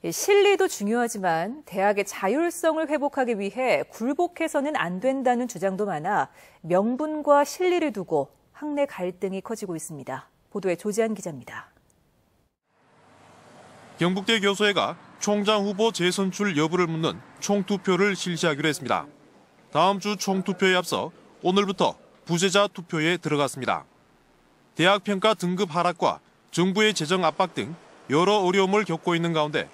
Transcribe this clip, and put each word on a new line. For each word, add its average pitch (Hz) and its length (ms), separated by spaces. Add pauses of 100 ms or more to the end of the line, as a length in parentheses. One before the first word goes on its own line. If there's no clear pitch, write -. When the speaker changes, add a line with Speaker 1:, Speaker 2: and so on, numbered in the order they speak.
Speaker 1:
이 170 60
실리도 392 560
중요하지만 208 960
대학의 196 400
자율성을 320 840
회복하기 254 500
위해 202 480
굴복해서는 302 880
안 180 240
된다는 254 480
주장도 190 380
많아 165 420 (320)
명분과 285 840
실리를 349 460
두고 165 380 (240)
학내 285 320
갈등이 185 560
커지고 208 340
있습니다. 135 540 (220)
보도에 185 260
조지한 220 380
기자입니다. 160 560 (2250)
Speaker 2:
경북대 190 420
교수회가 190 580 (220)
총장 208 440
후보 208 260
재선출 185 680
여부를 170 280
묻는 160 320 (220)
총투표를 196 720
실시하기로 160 540
했습니다. 113 380 (680)
다음 185 280
주 208 180
총투표에 190 560
앞서 165 380 (300)
오늘부터 190 540 (300)
부재자 190 480
투표에 165 420
들어갔습니다. 135 680 (880)
대학 190 280
평가 208 300
등급 180 420
하락과 170 460 (300)
정부의 196 420
재정 175 320
압박 170 300
등 123 200 (360)
여러 185 300
어려움을 190 440
겪고 170 300
있는 170 180
가운데 151 420